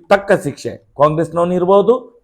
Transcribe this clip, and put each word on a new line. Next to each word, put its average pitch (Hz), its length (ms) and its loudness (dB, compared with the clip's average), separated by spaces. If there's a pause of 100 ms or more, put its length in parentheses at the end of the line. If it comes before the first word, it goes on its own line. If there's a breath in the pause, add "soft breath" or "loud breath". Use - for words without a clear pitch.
ತಕ್ಕ 202 240 0
ಶಿಕ್ಷೆ. - 440 -6
ಕಾಂಗ್ರೆಸ್ನವನು 160 760 -2
ಇರ್ಬೋದು, 196 680 0